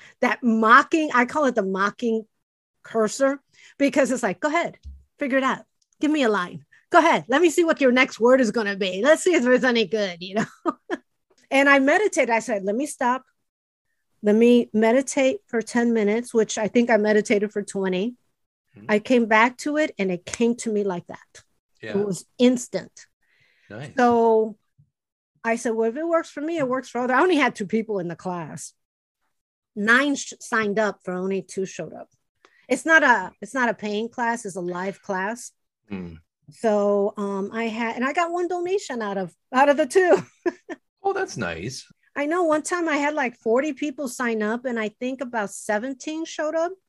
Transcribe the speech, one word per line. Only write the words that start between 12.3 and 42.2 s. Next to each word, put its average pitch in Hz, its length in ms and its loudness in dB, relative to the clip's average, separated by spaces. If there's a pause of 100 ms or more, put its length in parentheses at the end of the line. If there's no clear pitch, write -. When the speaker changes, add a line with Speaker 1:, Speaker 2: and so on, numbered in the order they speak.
Speaker 1:
said, 208 260 -6
Let 202 100 -2
me 269 100 -4
stop. 262 380 -4 (1000)
Let 208 120 4
me 240 380 6
meditate 262 760 2
for 226 140 -4
ten 240 320 0
minutes, 220 400 0
which 220 240 0
I 220 100 -2
think 240 220 2
I 226 80 4
meditated 208 540 2
for 208 100 -6
twenty. 196 540 -4 (640)
Speaker 2:
Mm-hmm. 104 120 -20
Speaker 1:
I 214 100 2
came 240 260 2
back 226 340 4
to 294 180 -4
it 302 220 0
and 190 120 -2
it 175 140 -6
came 233 320 -2
to 233 140 -6
me 208 120 0
like 180 240 -6
that. - 360 -20 (380)
Speaker 2:
Yeah. 110 160 -4
Speaker 1:
It 202 80 0
was 190 200 -6 (120)
instant. - 680 0 (640)
Speaker 2:
Nice. 117 280 -14
Speaker 1:
So 226 600 2 (880)
I 226 120 0
said, 233 200 -4
"Well, 226 140 0
if 226 60 -6
it 311 120 -6
works 330 220 -2
for - 120 -12
me, 330 160 -4
it 277 100 -2
works 254 220 -4
for 240 120 -6
others." 254 140 0
I 269 60 4
only 370 160 4
had 269 180 2
two 202 120 -6
people 214 320 -2
in 175 80 -6
the 170 80 -8
class. 170 580 -10 (1000)
Nine 247 400 2
sh-, - 240 -10
signed 214 400 -2
up 208 240 -2
for 180 100 -8
only 190 280 -4
two 190 240 -8
showed 170 280 -12
up. - 160 -18 (580)
It's 247 180 -2
not 320 180 6
a, 220 280 4 (100)
it's 202 120 -14
not 247 160 0
a 214 40 0
paying 208 360 -6
class. 233 360 -4
It's 180 100 -10
a 190 60 -8
live 180 400 -6
class. 202 500 -6 (400)
Speaker 2:
Mm. 90 260 -10 (340)
Speaker 1:
So, 202 640 0
um, 196 360 -6
I 226 120 -6
had, 226 300 -6
and 240 100 -4
I 285 80 -4
got 339 180 -2
one 349 160 -4
donation 349 540 -4
out 202 160 -4
of, 185 160 -6 (200)
out 269 160 4
of 277 80 2
the 311 80 2
two. 359 320 4 (280)
<laughs> 339 120 -6 (460)
Speaker 2:
Oh, 392 100 -2
that's - 240 -8
nice. 90 480 -8 (320)
Speaker 1:
I 285 80 -2